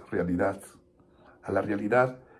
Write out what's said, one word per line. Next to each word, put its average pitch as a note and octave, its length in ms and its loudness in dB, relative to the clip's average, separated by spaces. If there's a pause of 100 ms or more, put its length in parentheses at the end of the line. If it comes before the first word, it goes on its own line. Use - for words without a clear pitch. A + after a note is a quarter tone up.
realidad, F#2+ 520 -2 (840)
a - 80 -8
la G2 100 0
realidad G#2+ 580 2 (200)